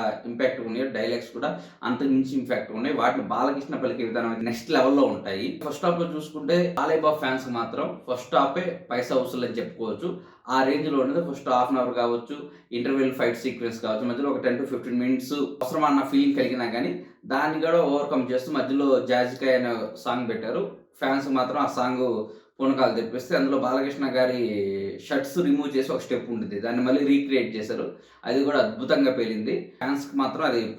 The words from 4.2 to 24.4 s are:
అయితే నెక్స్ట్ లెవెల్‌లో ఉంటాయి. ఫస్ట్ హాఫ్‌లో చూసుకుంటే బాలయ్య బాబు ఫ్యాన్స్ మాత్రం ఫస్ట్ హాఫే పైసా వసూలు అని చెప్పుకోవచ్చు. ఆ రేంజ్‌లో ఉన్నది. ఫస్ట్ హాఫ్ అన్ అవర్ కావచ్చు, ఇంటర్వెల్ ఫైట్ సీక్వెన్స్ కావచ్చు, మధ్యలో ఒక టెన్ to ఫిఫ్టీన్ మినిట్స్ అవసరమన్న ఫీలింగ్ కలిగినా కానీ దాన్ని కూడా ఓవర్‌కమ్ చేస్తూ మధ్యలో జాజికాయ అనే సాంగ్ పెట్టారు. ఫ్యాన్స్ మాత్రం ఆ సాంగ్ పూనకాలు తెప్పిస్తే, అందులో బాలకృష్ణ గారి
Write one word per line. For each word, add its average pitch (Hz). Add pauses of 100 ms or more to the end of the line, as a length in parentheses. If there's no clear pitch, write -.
అయితే 113
నెక్స్ట్ 135
లెవెల్‌లో 135
ఉంటాయి. 104 (160)
ఫస్ట్ 156
హాఫ్‌లో 170
చూసుకుంటే 151 (200)
బాలయ్య 156
బాబు 151
ఫ్యాన్స్ 131
మాత్రం 123 (180)
ఫస్ట్ 127
హాఫే 151 (240)
పైసా 123
వసూలు 123
అని 110
చెప్పుకోవచ్చు. 107 (400)
ఆ 127
రేంజ్‌లో 143
ఉన్నది. 143
ఫస్ట్ 139
హాఫ్ 127
అన్ 135
అవర్ 120
కావచ్చు, 120 (360)
ఇంటర్వెల్ 131
ఫైట్ 120
సీక్వెన్స్ 117
కావచ్చు, 110
మధ్యలో 139
ఒక 127
టెన్ 120
to 135
ఫిఫ్టీన్ 123
మినిట్స్ 127 (220)
అవసరమన్న 143
ఫీలింగ్ 139
కలిగినా 123
కానీ 131 (340)
దాన్ని 147
కూడా 165
ఓవర్‌కమ్ 143
చేస్తూ 127
మధ్యలో 139 (200)
జాజికాయ 127
అనే 123 (240)
సాంగ్ 127
పెట్టారు. 113 (380)
ఫ్యాన్స్ 139
మాత్రం 131
ఆ 135
సాంగ్ 127 (500)
పూనకాలు 135
తెప్పిస్తే, 117
అందులో 139
బాలకృష్ణ 139 (100)
గారి 127 (640)